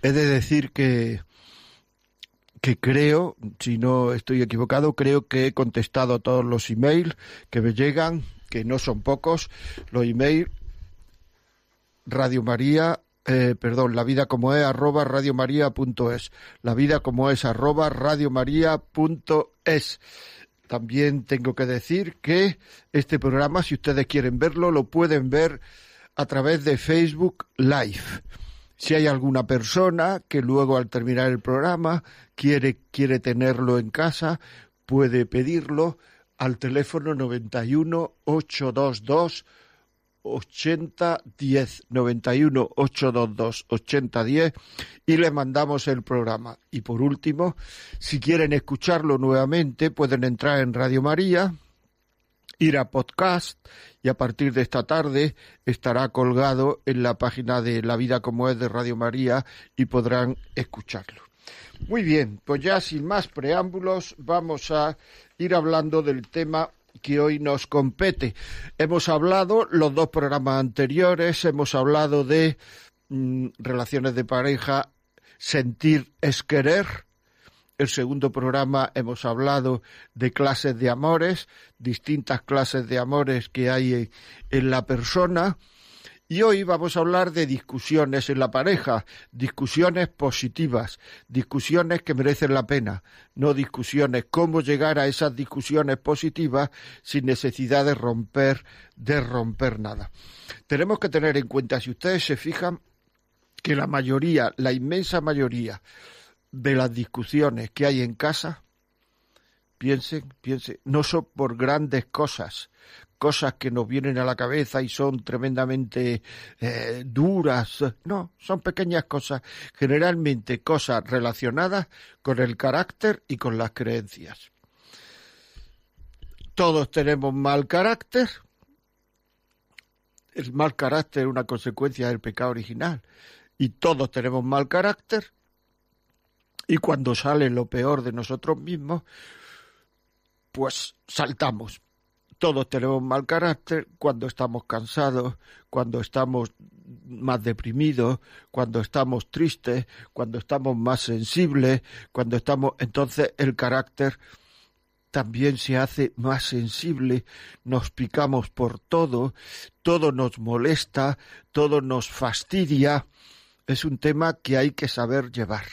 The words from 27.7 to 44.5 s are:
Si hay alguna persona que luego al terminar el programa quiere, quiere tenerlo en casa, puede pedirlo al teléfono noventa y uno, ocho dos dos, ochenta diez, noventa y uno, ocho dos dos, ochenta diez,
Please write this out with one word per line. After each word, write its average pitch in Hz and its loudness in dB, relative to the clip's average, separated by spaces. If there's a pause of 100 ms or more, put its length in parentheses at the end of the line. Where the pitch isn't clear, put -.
Si - 0
hay 156 4
alguna 131 2
persona 170 2
que 139 0
luego 131 4
al 120 -2
terminar 127 0
el 123 0
programa 160 0 (320)
quiere, 139 2 (120)
quiere 131 2
tenerlo 123 2
en 110 -4
casa, 160 -2 (460)
puede 127 2
pedirlo 151 -2 (380)
al 127 -2
teléfono 143 -2
noventa 120 -4
y 127 0
uno, 165 -2 (100)
ocho 147 -2
dos 120 -2
dos, 165 0 (760)
ochenta 160 -4 (160)
diez, 135 0
noventa 120 0
y 143 4
uno, 131 2
ocho 139 2
dos 117 0
dos, 113 -4
ochenta 120 -2
diez, 147 2 (520)